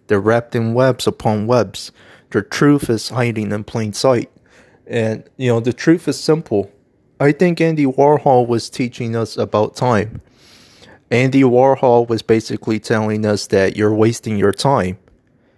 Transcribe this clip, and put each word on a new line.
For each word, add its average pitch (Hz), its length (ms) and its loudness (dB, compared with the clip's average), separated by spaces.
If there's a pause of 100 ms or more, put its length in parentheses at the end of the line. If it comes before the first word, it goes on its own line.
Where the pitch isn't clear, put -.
They're 104 120 2
wrapped 113 360 0
in 113 180 -2
webs 123 340 0
upon 107 400 -2
webs. 110 460 -2 (380)
The 107 100 -2
truth 147 480 0
is 113 180 -4
hiding 113 460 -4
in 104 100 -8
plain 107 300 -6
sight. 127 360 0 (560)
And, 110 380 -4 (140)
you 131 100 -2
know, 117 140 2
the 120 100 0
truth - 380 0
is 135 100 -6
simple. 156 500 -2 (480)
I 143 140 2
think 170 300 0
Andy 160 240 0
Warhol 139 600 2
was 117 240 -2
teaching 120 460 -6
us 113 220 -6
about 107 400 -2
time. 113 440 0 (920)
Andy 131 300 2
Warhol 123 640 4
was 113 140 -2
basically 113 580 -2
telling 107 460 -2
us 104 220 -2
that 95 280 2
you're 107 200 0
wasting 110 420 0
your 101 140 2
time. 98 480 -2 (580)